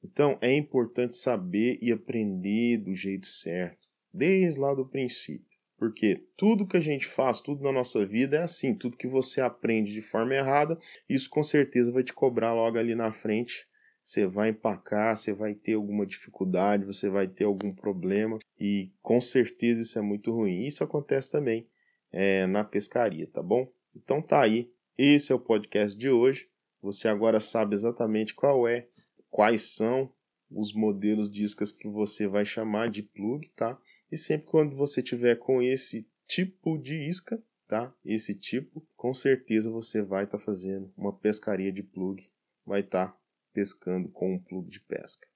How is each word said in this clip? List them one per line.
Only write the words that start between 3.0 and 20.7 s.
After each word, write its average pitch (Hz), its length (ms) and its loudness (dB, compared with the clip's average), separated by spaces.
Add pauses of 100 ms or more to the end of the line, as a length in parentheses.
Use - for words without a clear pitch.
certo, - 640 -4 (260)
desde 165 460 2
lá 139 120 0
do 135 140 -2
princípio. - 720 -8 (220)
Porque 110 440 0 (140)
tudo 208 300 4
que 190 100 0
a 170 40 4
gente 147 260 -2
faz, 131 320 0
tudo 143 240 -6
na 139 80 2
nossa 120 340 0
vida 127 320 0
é 165 60 0
assim. 139 320 -2
Tudo 120 220 -8
que - 100 -8
você 131 340 0
aprende 113 500 0
de 107 120 -10
forma 117 320 0
errada, 147 440 2 (300)
isso 135 180 0
com - 140 0
certeza 131 500 4
vai 127 120 2
te 127 100 -6
cobrar 117 400 2
logo 113 240 2
ali 117 160 0
na 113 180 0
frente. 110 560 -4 (360)
Você 104 240 0
vai 101 220 2
empacar, 107 680 0
você 107 160 -2
vai 104 220 -4
ter 110 180 -2
alguma 104 320 -2
dificuldade, 98 800 0
você 98 240 -2
vai 95 180 0
ter 95 180 -2
algum 101 280 0
problema. 101 640 -2 (220)
E 101 320 -2 (100)
com 117 180 4
certeza 117 600 2
isso 117 160 -2
é 107 60 -2
muito 104 280 -2
ruim. 107 360 0
Isso 147 160 0